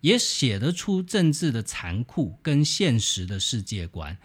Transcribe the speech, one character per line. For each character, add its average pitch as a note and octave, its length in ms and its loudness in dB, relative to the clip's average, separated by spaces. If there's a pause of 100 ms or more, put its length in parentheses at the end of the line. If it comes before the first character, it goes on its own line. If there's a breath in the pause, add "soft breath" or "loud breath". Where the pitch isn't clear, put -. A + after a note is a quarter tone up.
也 F3 140 4
写 A#2+ 440 0
得 C3+ 120 0
出 F#3 300 -2
政 F3+ 320 2
治 D#3 180 0
的 A2+ 120 0
残 F#2 400 -4
酷 A2 400 -4
跟 D3 200 4
现 D3 360 2
实 F#2 260 -2
的 G2 140 -4
世 G#2 240 -2
界 F#2 240 -6
观， D#2+ 380 -10